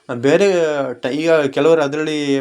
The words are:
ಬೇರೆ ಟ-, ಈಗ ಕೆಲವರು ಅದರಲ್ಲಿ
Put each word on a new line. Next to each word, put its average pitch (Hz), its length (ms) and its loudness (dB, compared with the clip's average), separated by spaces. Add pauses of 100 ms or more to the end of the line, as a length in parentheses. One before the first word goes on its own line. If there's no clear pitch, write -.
(220)
ಬೇರೆ 165 260 2 (460)
ಟ-, 127 200 -6
ಈಗ 165 180 0 (180)
ಕೆಲವರು 156 320 2
ಅದರಲ್ಲಿ 151 360 -4 (240)